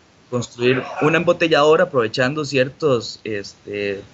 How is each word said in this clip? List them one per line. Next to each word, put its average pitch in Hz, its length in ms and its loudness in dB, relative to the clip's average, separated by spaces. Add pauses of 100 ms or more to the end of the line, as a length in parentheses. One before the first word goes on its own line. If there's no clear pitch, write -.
(280)
construir 123 540 -2 (180)
una 156 160 2
embotelladora 165 680 4
aprovechando 135 600 -2
ciertos, 135 800 -2
este, 101 800 -8 (120)